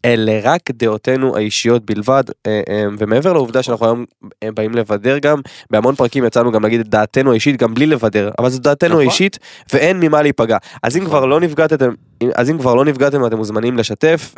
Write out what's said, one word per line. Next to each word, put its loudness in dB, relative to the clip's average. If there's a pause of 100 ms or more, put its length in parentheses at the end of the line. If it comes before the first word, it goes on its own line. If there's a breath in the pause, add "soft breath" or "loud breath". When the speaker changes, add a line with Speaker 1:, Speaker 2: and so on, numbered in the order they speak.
Speaker 1:
אלה 2
רק 0
דעותינו -2
האישיות 0
בלבד, 0 (220)
אה, -2
אה, -2 (140)
ומעבר 0
לעובדה 0
שאנחנו -2
היום, 0 (380)
אה, -8
באים -4
לבדר -2
גם, 0 (300 loud breath)
בהמון 2
פרקים 0
יצאנו 2
גם 2
להגיד 0
את -6
דעתנו 0
האישית, 0
גם 0
בלי 2
לבדר, 0
אבל 0
זו -6
דעתנו 0
Speaker 2:
נכון. 4
Speaker 1:
האישית, 0 (340 loud breath)
ואין 2
ממה 4
להיפגע. 2 (260 loud breath)
אז -2
אם 0
Speaker 2:
נכון. -6
Speaker 1:
כבר 2
לא 2
נפגעתם... 0 (440)
אז 0
אם -2
כבר 0
לא 4
נפגעתם, 0
אתם -2
מוזמנים -4
לשתף, -2